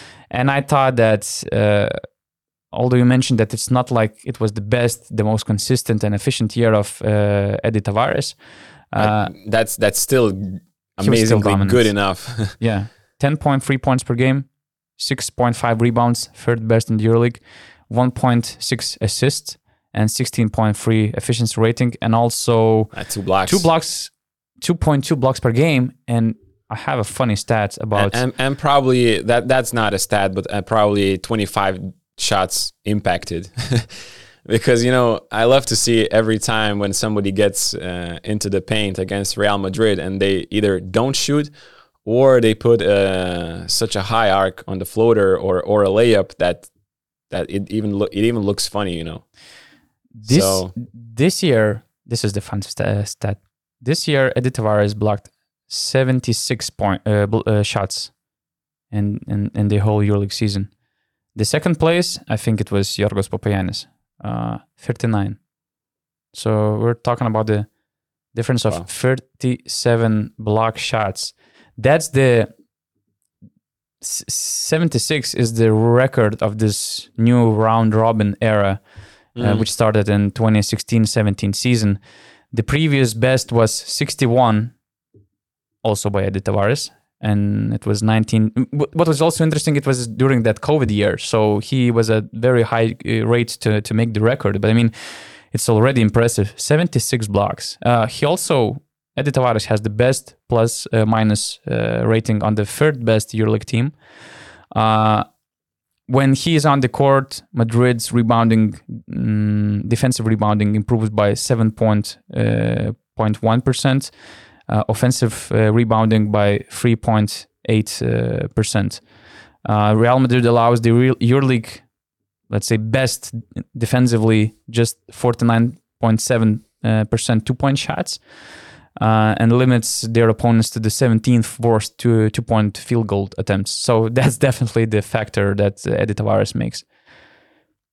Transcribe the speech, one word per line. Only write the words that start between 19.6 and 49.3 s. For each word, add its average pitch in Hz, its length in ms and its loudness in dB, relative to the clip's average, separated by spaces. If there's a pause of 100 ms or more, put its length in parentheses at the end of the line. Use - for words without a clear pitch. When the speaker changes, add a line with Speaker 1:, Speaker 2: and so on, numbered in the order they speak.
Speaker 1:
and 107 160 0
sixteen 113 400 -2
point 107 260 0
three 110 400 0
efficiency 117 440 -2
rating, 117 420 0
and 113 120 0
also 113 760 2
Speaker 2:
Uh, 104 120 -10
two - 180 -8
blocks. 95 280 0
Speaker 1:
two - 100 2
blocks, 165 500 -2 (500)
two 175 140 -2
point 147 300 0
two 156 120 -2
blocks 131 240 0
per 117 120 0
game. 127 400 2 (140)
And 113 280 0 (340)
I 110 80 -10
have 139 220 -4
a 104 60 -2
funny 113 320 -2
stat 107 440 -2
about 101 340 0
Speaker 2:
And, 127 180 -2
and, - 60 -
and 135 200 -2
probably 127 640 2
that, 120 260 0
that's 131 240 0
not 107 220 0
a 95 40 0
stat, 98 360 -2
but, 95 160 -4
uh, 104 120 -4
probably 104 560 2
twenty-five 98 640 -2 (380)
shots - 540 -2 (120)
impacted. 92 640 -4 (220)
<laughs> 120 180 -2 (560)
Because, 117 400 2
you 123 60 2
know, 123 300 2 (100)
I 110 140 0
love 131 220 4
to 113 100 -2
see 113 340 2
every 110 300 2
time 107 400 -2
when 101 120 -2
somebody 104 380 -2
gets, 98 440 0
uh, 87 500 -8
into 104 260 -4
the 98 100 0
paint 101 380 -2
against 98 380 -4
Real 101 200 2
Madrid 98 440 0
and 95 200 -6
they 98 300 -2
either 101 300 0
don't 113 340 -2
shoot 143 340 -2 (560)
or 127 360 4
they 110 120 4
put, 117 300 2
uh, 90 840 -2
such - 260 -4
a 98 80 -2
high 110 300 0
arc 95 340 0
on 95 140 -8
the 90 40 -8
floater 107 540 2
or, 92 240 -2
or 104 220 2
a 98 40 2
layup 104 500 2
that, 87 300 -2 (640)
that 90 180 -6
it 98 220 -6
even 107 300 -2
lo-, 104 100 0
it 101 140 -2
even 117 180 0
looks 98 240 -2
funny, 98 320 -6
you 82 60 -8
know. 80 180 -12 (880)